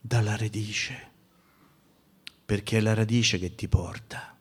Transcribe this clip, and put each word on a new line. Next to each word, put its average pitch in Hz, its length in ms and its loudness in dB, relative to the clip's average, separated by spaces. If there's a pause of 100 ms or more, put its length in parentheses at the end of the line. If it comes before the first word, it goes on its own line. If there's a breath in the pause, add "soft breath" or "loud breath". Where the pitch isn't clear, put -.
Dalla 113 340 2
radice. 107 760 -4 (1300 soft breath)
Perché 107 360 0
è - 20 4
la 110 120 4
radice 110 460 2
che 90 160 -6
ti - 140 -6
porta. - 720 -2